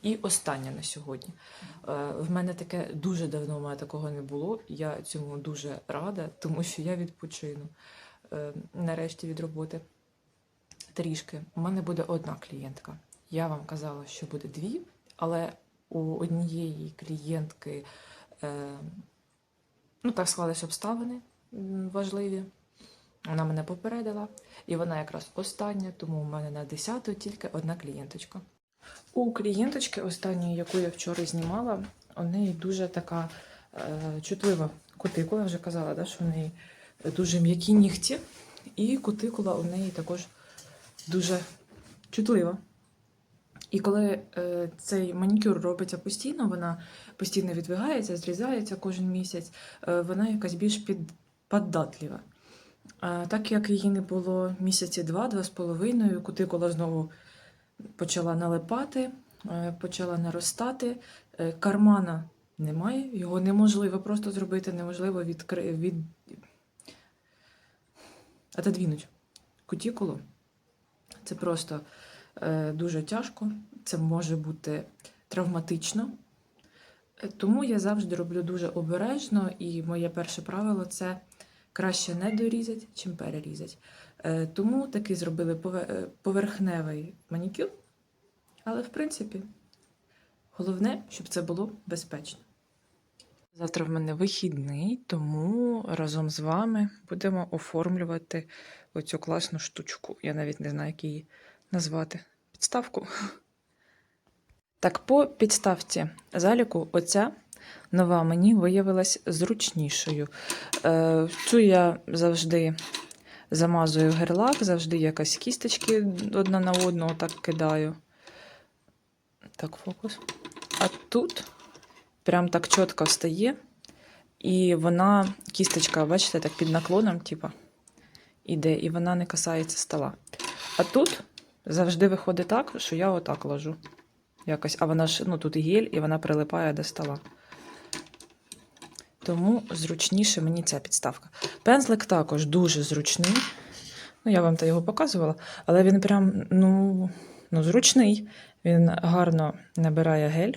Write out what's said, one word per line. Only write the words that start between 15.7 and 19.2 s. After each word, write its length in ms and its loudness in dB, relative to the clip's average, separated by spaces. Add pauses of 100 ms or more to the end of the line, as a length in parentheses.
у 260 -4
однієї 840 -4
клієнтки, 880 -8 (580)
е, 340 -10 (1300)